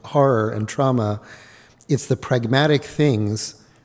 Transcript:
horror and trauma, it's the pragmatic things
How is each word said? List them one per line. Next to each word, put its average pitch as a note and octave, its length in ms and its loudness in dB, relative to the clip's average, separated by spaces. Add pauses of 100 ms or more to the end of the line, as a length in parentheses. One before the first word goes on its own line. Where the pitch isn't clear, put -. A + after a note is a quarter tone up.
horror B2+ 460 2
and G#2+ 180 -4
trauma, A#2 520 0 (680)
it's - 180 0
the C3 100 0
pragmatic C3+ 680 0
things A2 800 -2 (220)